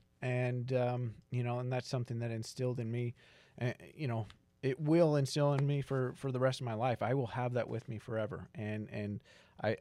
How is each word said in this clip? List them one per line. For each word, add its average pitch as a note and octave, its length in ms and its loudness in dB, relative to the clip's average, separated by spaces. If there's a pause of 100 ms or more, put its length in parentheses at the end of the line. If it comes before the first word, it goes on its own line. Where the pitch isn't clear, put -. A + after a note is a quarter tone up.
(220)
And, B2 520 0
um, B2 400 0 (160)
you B2 140 -2
know, A#2+ 160 -2
and B2+ 120 -2
that's B2+ 160 -2
something B2 320 -2
that A#2 120 -2
instilled B2 480 -2
in A2+ 120 -2
me, A#2+ 220 -2 (480)
uh, A#2+ 100 0 (240)
you D3 120 -4
know, A2+ 200 -2 (340)
it - 180 0
will D#3 360 6
instill C#3+ 380 4
in C#3 120 2
me C#3+ 160 2
for, C3 340 0
for C3+ 160 -4
the B2+ 80 -2
rest C3 200 4
of B2+ 60 -4
my A2+ 80 -2
life. A2+ 280 0
I A2 120 2
will C3+ 140 2
have B2 260 -2
that A#2 160 0
with A#2 180 -4
me A2+ 120 -6
forever. G#2 560 -4
And, G#2+ 360 -4
and G#2 300 -4 (420)
I, G#2+ 180 2